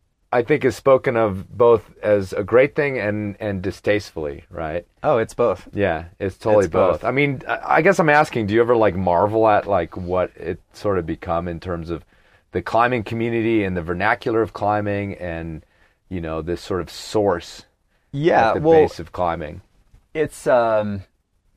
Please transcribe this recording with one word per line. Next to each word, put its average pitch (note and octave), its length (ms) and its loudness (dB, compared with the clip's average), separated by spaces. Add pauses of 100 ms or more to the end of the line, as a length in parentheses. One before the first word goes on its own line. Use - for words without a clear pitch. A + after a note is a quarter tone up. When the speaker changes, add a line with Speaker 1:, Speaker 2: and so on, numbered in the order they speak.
(320)
Speaker 1:
I B2 100 2
think B2+ 220 0
is A#2+ 100 0
spoken C3 420 2
of G2 400 -2
both A#2 460 4
as G2+ 300 2
a G#2 100 -2
great B2 320 4
thing C#3+ 240 -2
and, G#2 400 -4
and G2+ 240 -4
distastefully, F2 880 -4
right? E2 340 -8 (180)
Speaker 2:
Oh, C3+ 160 2
it's A2+ 140 -4
both. A2 400 -2
Speaker 1:
Yeah, E2+ 340 -2 (120)
it's F#2+ 180 -6
totally G#2+ 300 4
Speaker 2:
It's D#2+ 60 -6
both. F2+ 300 2
Speaker 1:
both. - 20 -4
I A#2+ 80 -2
mean, C#3 360 0
I, - 280 0
I D#3+ 60 4
guess F#3+ 180 4
I'm E3 100 2
asking: D3 380 2
Do G#2 60 0
you A#2 60 6
ever, A#2+ 160 4
like, G#2 200 4
marvel G2 520 2
at, G#2 200 4
like, F2 280 -2
what F2+ 400 -4
it E2+ 240 -10 (120)
sort G2 260 -2
of E2+ 80 -4
become E2+ 400 -6
in E2+ 140 -8
terms E2+ 280 -8
of D#2+ 160 -8 (460)
the F2+ 120 -6
climbing A#2+ 420 0
community A2+ 600 -2
and F#2 120 -4
the F2 60 -4
vernacular G#2+ 600 -2
of F#2+ 100 -6
climbing G2+ 640 -4
and, E2 500 -10 (440)
you F#2 120 -8
know, D#2+ 220 -6
this E2+ 180 -6
sort F#2 200 -6
of E2 100 -10
source - 720 -4 (480)
Speaker 2:
Yeah, C#3+ 380 2
Speaker 1:
at - 60 2
the F#3 40 -2
Speaker 2:
well, D#3+ 220 6
Speaker 1:
base - 180 -2
of D#2+ 120 -14
climbing? E2 500 -4 (520)
Speaker 2:
it's, D3+ 320 -6
um, A2 560 2 (540)